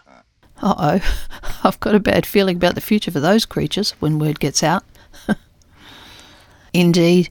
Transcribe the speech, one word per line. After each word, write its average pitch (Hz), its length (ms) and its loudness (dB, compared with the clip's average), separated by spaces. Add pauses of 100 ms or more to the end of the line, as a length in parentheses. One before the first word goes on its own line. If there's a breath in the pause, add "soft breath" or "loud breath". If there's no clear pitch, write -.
(640 soft breath)
Uh-oh, 185 380 0 (320 loud breath)
<laughs> - 320 -6
I've - 160 0
got 214 140 0
a 202 60 4
bad 196 240 0
feeling 190 320 0
about 175 200 0
the 214 40 -6
future 208 300 -2
for 170 100 -4
those 196 240 2
creatures - 460 -4 (100)
when 156 180 0
word 151 220 -2
gets 143 220 -2
out. 165 220 0 (440 soft breath)
<laughs> - 80 0 (1400 loud breath)
Indeed, 175 580 4